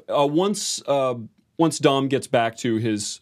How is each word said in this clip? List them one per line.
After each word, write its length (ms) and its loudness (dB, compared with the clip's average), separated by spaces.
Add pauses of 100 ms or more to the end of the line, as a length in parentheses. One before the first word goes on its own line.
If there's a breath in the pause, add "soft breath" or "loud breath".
Uh, 200 2
once, 600 -2
uh, 280 0 (420)
once 220 2
Dom 300 2
gets 180 -2
back 300 0
to 180 -2
his 460 -4